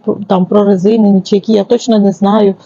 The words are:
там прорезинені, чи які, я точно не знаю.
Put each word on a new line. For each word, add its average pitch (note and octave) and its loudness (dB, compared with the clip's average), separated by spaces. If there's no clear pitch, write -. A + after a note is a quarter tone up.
там F#3 0
прорезинені, G3+ 2
чи F#3 -2
які, G3+ -2
я G3+ 0
точно A3+ -2
не G3+ 2
знаю. G3 0